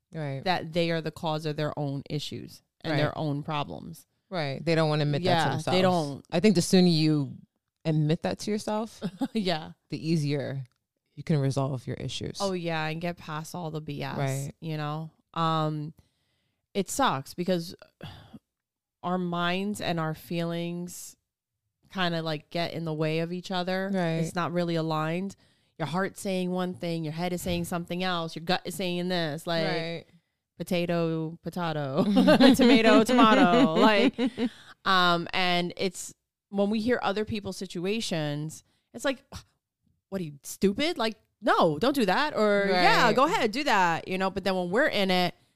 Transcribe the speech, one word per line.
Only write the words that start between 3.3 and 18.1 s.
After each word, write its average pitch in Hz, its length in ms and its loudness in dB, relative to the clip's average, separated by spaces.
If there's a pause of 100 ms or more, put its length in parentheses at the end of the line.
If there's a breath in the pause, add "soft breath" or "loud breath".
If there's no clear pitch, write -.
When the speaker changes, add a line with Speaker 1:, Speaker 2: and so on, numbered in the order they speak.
Speaker 2:
problems. 147 640 -8 (220)
Speaker 1:
Right. 151 360 -6
They 165 100 2
don't 160 140 4
wanna 151 160 2
admit 147 200 0
that 180 60 0
to 175 40 4
Speaker 2:
Yeah, 160 160 2
Speaker 1:
themselves. 160 260 0
Speaker 2:
they 185 60 4
don't. 165 480 2
Speaker 1:
I - 100 0
think 208 160 6
the 175 60 4
sooner 185 260 6
you 156 480 2 (480)
admit 156 380 0
that 190 180 -4
to - 100 -6
yourself, 214 500 -6
Speaker 2:
<laughs> - 340 -6
Yeah. 175 380 -4 (160)
Speaker 1:
the 156 200 -6
easier 139 580 -2 (500)
you 143 60 -12
can 156 160 0
resolve 135 480 -2
your 131 100 -6
issues. - 440 -8
Speaker 2:
Oh, 196 120 -2
yeah, 165 340 -4
and 160 140 -6
get 175 160 -6
past 156 380 -12
all 175 160 -8
the 156 100 -8
B 143 220 -8
S, 139 160 -6
Speaker 1:
Right. 139 420 -4
Speaker 2:
you 160 160 -6
know? 151 340 -6 (240)
Um, 156 600 -2 (800)
it - 160 -4
sucks 180 440 -2
because 175 400 -2 (1300 loud breath)